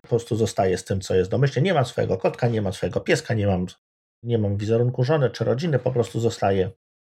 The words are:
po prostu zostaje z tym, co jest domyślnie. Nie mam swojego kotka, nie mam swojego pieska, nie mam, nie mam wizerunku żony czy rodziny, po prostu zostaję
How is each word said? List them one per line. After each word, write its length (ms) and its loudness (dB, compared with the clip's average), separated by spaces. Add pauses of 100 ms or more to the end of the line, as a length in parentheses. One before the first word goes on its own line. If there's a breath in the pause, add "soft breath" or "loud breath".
po 60 -20
prostu 280 -2
zostaje 420 0
z 60 -14
tym, 160 -4
co 140 -4
jest 160 2
domyślnie. 320 0
Nie 120 2
mam 100 2
swojego 340 -2
kotka, 300 -2
nie 140 -2
mam 100 -2
swojego 280 -4
pieska, 340 -2
nie 120 0
mam, 200 0 (560)
nie 160 0
mam 180 0
wizerunku 480 2
żony 260 2
czy 140 -4
rodziny, 340 0
po 120 -2
prostu 300 -2
zostaję 500 2 (480)